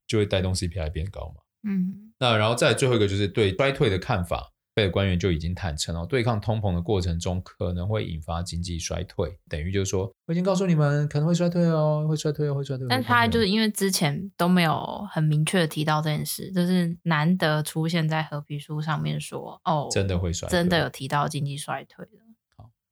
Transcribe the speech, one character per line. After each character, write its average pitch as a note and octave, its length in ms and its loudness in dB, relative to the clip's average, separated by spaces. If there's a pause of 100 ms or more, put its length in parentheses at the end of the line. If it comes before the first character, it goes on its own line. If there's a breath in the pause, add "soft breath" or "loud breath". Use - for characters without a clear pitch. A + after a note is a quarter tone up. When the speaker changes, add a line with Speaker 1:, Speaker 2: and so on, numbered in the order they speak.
Speaker 1:
就 A2 140 2
会 G#2 80 2
带 F#2+ 160 2
动 F#2 100 0
C F2+ 140 -2
P F2+ 120 -6
I D#2 80 -4
变 D#2 220 -4
高 D#2+ 200 -12
嘛。 D#2 120 -20 (260)
Speaker 2:
嗯。 G3 520 -4
Speaker 1:
那 A#2+ 180 4
然 G#2+ 100 4
后 A#2 60 2
再 C#3 160 4
来 A#2 40 4
最 C3 140 2
后 B2 80 4
一 A2 40 4
个 G2+ 80 4
就 G2 100 0
是 G#2 100 2
对 G2 280 2
衰 C#3 160 2
退 C#3 180 2
的 F#2+ 80 0
看 F#2 260 -2
法， - 260 -6 (260)
Fed G2+ 160 4
官 G2 140 2
员 F#2 140 2
就 F#2+ 100 2
已 E2 80 2
经 E2+ 160 -4
坦 E2+ 220 -4
诚 E2 180 -6
哦， E2+ 120 -6
对 B2 180 0
抗 A2 160 0
通 A2 220 -2
膨 G2 120 0
的 F2 80 0
过 F#2+ 200 0
程 E2+ 180 -2
中 F#2 220 -4
可 F2+ 320 -6
能 F2 120 -4
会 G#2+ 200 -2
引 E2 160 -8
发 E2+ 200 -4
经 F2 220 -6
济 F2 160 -6
衰 E2 240 -6
退， - 340 -6 (120)
等 D#2 120 -6
于 F2+ 120 -4
就 G2 100 0
是 F#2+ 60 -2
说 G2 200 -2 (160)
，“我 E3 60 -6
已 E3 40 0
经 F3 60 0
告 F#3+ 140 2
诉 F#3+ 100 0
你 F3 80 4
们 D3 360 2
可 D3 100 -2
能 D#3 80 2
会 F3 60 4
衰 F3 160 2
退 F3 160 2
哦， D3+ 420 2
会 D#3 80 2
衰 D3+ 160 -2
退 D3 160 -2
哦， C#3+ 80 0
会 C#3 80 -2
衰 C3+ 140 -4
退 C3 80 -6
哦。” - 40 -4
Speaker 2:
但 B3+ 140 2
他 A#3+ 240 4
就 A3+ 140 2
是 G3 80 4
因 G#3+ 100 2
为 A3 120 4
之 G3 200 0
前 F3 460 0
都 F3 100 2
没 F3+ 140 6
有 E3 500 0
很 D#3+ 100 -2
明 D3+ 240 2
确 F#3+ 140 0
的 E3 80 2
提 D3+ 160 -4
到 D3+ 180 2
这 D#3 80 -2
件 D3 160 -2
事， - 280 -8
就 F3 120 2
是 F3 380 2
难 D#3+ 340 2
得 D3+ 240 2
出 D#3+ 280 -2
现 D#3+ 180 0
在 D#3+ 160 0
合 D3+ 160 -8
皮 D3 180 -10
书 D3+ 240 -8
上 D#3 200 -2
面 D3+ 180 -4
说， C3+ 460 -12
哦， D3+ 260 0
Speaker 1:
真 G2+ 160 2
的 F#2 100 0
会 F2 140 0
衰 - 160 -6
退。 - 100 -4
Speaker 2:
真 F3 120 2
的 E3+ 100 4
有 C3+ 100 0
提 C3+ 200 -10
到 D3 180 0
经 D3 160 -4
济 C#3+ 140 -6
衰 C3+ 260 -8
退 - 220 -18
了。 G#3+ 160 -20 (340)
Speaker 1:
好， - 160 -20 (200)